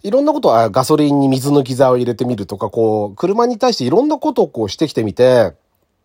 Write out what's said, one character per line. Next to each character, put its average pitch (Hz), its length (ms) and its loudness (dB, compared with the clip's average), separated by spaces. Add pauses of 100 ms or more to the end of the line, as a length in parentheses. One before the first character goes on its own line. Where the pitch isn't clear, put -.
い 202 80 -6
ろ 262 100 2
ん 294 40 -2
な 302 80 0
こ 294 80 -6
と、 143 140 2
あ、 113 140 2
ガ 127 140 0
ソ 156 120 2
リ 147 160 2
ン 143 80 2
に 139 80 2
水 131 220 -2
抜 143 140 2
き 127 120 -6
剤 127 140 4
を 127 80 2
入 123 80 -2
れ 120 80 -2
て 117 120 -6
み 120 100 -4
る 101 100 -10
と 98 120 -10
か、 110 120 -6
こ 107 440 -2
う、 - 20 -20
車 208 320 0
に 247 100 -6
対 247 160 0
し - 40 -8
て - 60 -6
い 120 60 -2
ろ 202 140 4
ん 302 40 -2
な - 120 -2
こ 311 120 -4
と 233 120 0
を 156 40 0
こ 113 160 -6
う 98 60 -4
し - 80 -12
て 156 100 -2
き - 60 -14
て 113 100 -2
み 101 120 -6
て、 120 380 4 (520)